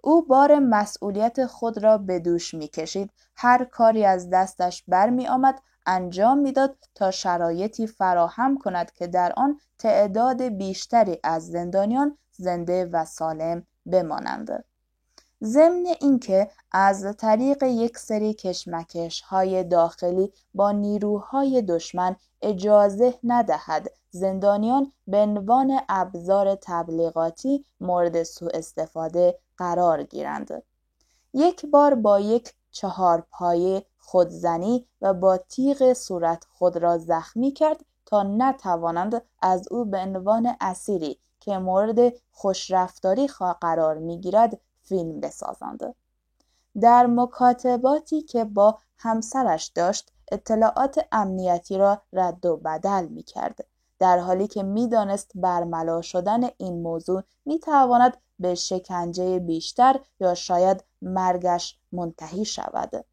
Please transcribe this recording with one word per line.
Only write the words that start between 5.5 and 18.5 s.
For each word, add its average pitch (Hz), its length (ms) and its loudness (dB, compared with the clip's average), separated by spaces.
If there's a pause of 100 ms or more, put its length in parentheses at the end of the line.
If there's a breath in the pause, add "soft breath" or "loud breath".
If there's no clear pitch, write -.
انجام 185 520 0
می‌داد 269 400 0 (180)
تا 190 160 0
شرایطی 180 760 -2
فراهم 190 680 0
کند 180 340 -6
که 175 160 -10
در 180 300 0
آن 285 220 0 (180)
تعداد 220 640 2
بیشتری 196 800 -2
از 165 240 -4
زندانیان 202 720 -2 (140)
زنده 180 540 -2
و 170 200 -4
سالم 160 600 -6 (200)
بمانند. 165 800 -4 (800 soft breath)
ضمن 320 420 4 (160)
اینکه 208 500 2 (200 soft breath)
از 196 460 2
طریق 254 460 2
یک 233 340 0
سری 214 360 -4
کشمکش‌های 180 1300 -4